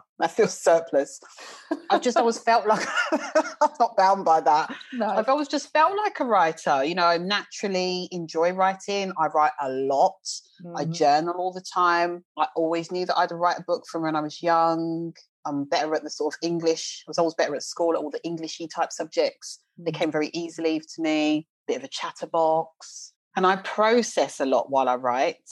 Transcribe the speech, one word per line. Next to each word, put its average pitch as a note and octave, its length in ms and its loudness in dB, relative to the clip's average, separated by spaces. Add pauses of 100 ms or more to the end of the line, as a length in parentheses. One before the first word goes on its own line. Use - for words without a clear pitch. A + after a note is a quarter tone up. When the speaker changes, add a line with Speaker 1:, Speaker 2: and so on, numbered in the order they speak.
(180)
Speaker 1:
That E3 140 0
feels G3+ 260 2
surplus. E3 600 2 (720)
I've - 120 4
just A#3+ 160 0
always A#3 200 2
felt A3+ 280 2
like G#3+ 200 2 (120)
<laughs> - 140 0
I'm D#4 640 0
not - 180 2
bound F#3+ 280 4
by D#3+ 160 6
that. D#3 340 4 (180)
Speaker 2:
No. A3+ 160 -2
Speaker 1:
I've A3 200 0
always C#4+ 200 0
just - 240 -6
felt E4 240 4
like G#4 240 -2
a D4 40 0
writer. E3 600 2
You E3+ 100 -2
know, F3+ 120 2
I E3+ 120 4
naturally F#3 920 -4
enjoy E3+ 400 0
writing. F#3+ 640 -2
I D#3 100 2
write D3+ 320 2
a C#3 100 -4
lot. C3+ 480 2 (580)
I D3+ 100 -4
Speaker 2:
Mm. E3 60 -4
Speaker 1:
journal D#3+ 440 2
all F3+ 160 -4
the F#3 80 -12
time. F3 640 0 (140)
I D#3 180 0
always E3 340 -2
knew F3+ 160 -4
that F3+ 120 0
I'd F3 120 0
write E3+ 280 0
a F3 40 -12
book E3 240 -4
from E3 160 -6
when D#3+ 140 -2
I D3+ 40 0
was D3+ 220 -8
young. E3 720 0 (320)
I'm C#3+ 180 -4
better D3+ 300 -2
at D3+ 80 -2
the D3+ 80 -12
sort D3 240 -4
of - 80 -16
English. E3 640 -2
I - 40 -16
was D3+ 80 -4
always E3 160 0
better C#3+ 200 -2
at B2+ 80 -6
school E3+ 300 -2
at E3 60 0
all D3 120 -6
the D3+ 160 -10
Englishy E3 420 -8
type - 240 -4
subjects. - 640 -4 (180)
They E3 160 -6
Speaker 2:
Mm. - 40 -10
Speaker 1:
came D#3+ 140 -2
very D3+ 220 -2
easily E3 480 -4
to - 220 -10
me. D#3 440 0 (200)
Bit D#3 100 -2
of C3+ 80 -10
a C3+ 40 -16
chatterbox. - 1200 -4 (240)
And F#3+ 100 2
I F#3+ 100 4
process G#3+ 840 0
a C#3+ 60 0
lot C3 240 2
while C3+ 180 2
I B2+ 80 2
write. B2+ 440 0 (120)